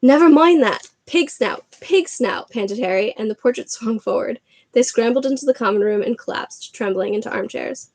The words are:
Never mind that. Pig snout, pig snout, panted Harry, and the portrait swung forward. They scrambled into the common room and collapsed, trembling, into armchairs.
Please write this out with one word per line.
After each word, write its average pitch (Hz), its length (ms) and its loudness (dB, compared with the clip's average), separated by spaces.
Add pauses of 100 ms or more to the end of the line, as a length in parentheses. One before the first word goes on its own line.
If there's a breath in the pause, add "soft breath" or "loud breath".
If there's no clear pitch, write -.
Never 294 260 6
mind 311 340 6
that. 208 240 -2 (180)
Pig 330 240 -2
snout, - 340 -6 (160)
pig 359 300 0
snout, - 400 -6
panted 202 300 -6
Harry, 190 380 -2
and 220 120 -4
the 214 60 -4
portrait - 340 -2
swung 226 300 -6
forward. - 400 -4 (320)
They 247 100 2
scrambled 247 460 0
into 269 180 -2
the 262 80 2
common 208 300 0
room 208 180 0
and 226 160 -2
collapsed, - 560 -10
trembling, 202 400 -4
into 214 160 -4
armchairs. - 640 -8